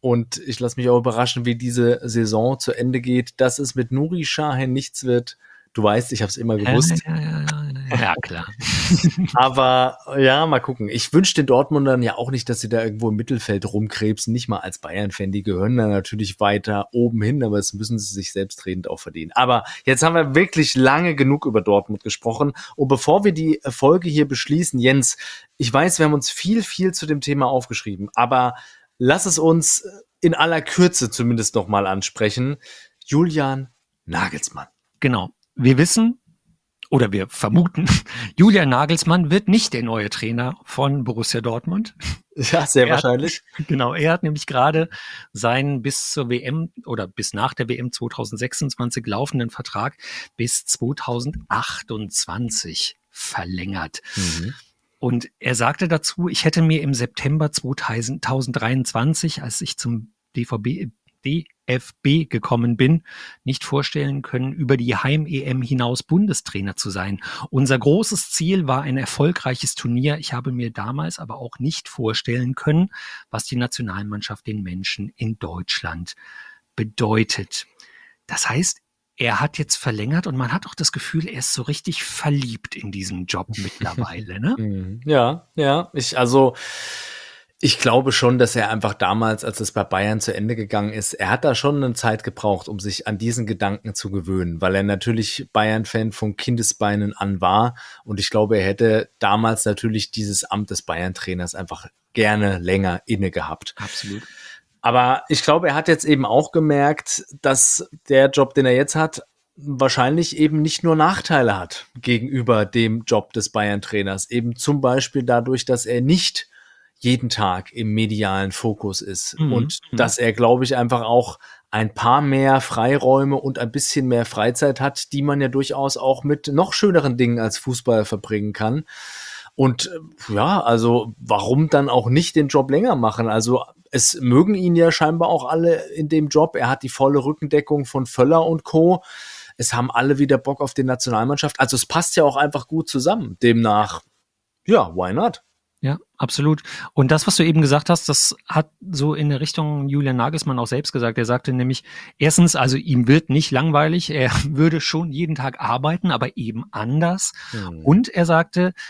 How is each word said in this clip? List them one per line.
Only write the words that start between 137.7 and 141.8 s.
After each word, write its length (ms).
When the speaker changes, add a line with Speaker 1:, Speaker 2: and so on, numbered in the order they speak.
Speaker 1:
von 200
Völler 400
und 180
Co. 400
Es 160
haben 180
alle 260
wieder 200
Bock 240
auf 120
die 100
Nationalmannschaft. 760
Also 160
es 100